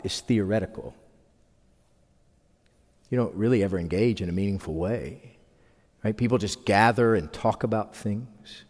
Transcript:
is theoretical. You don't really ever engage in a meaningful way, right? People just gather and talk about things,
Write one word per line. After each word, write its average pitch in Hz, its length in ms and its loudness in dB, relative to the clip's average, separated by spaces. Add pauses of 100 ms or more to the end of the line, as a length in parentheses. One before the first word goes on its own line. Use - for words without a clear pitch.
is - 200 -6
theoretical. 101 720 0 (2250)
You 123 80 -2
don't 117 180 0
really 110 260 2
ever 95 160 0
engage 95 420 0
in 87 80 -4
a 85 40 -4
meaningful 95 420 -2
way, - 640 -6 (680)
right? 107 140 -2
People 123 200 0
just 98 280 -4
gather 113 500 6
and 78 180 -2
talk - 300 0
about 110 320 -2
things, - 760 -8